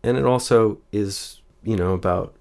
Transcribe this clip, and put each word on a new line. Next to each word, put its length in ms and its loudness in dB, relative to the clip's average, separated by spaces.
and 140 0
it 80 0
also 540 2
is, 480 -6
you 140 -2
know, 160 0
about 480 -2